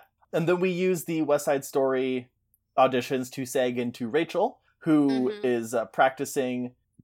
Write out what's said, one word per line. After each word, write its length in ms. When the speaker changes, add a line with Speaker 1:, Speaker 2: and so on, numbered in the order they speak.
Speaker 1:
And 160
then 140
we 80
use 360
the 180
West 200
Side 220
Story 640
auditions 540
to 100
seg 360
into 300
Rachel, 520
who 500
Speaker 2:
Mm-hmm. 160
Speaker 1:
is, 280
uh, 120
practicing 840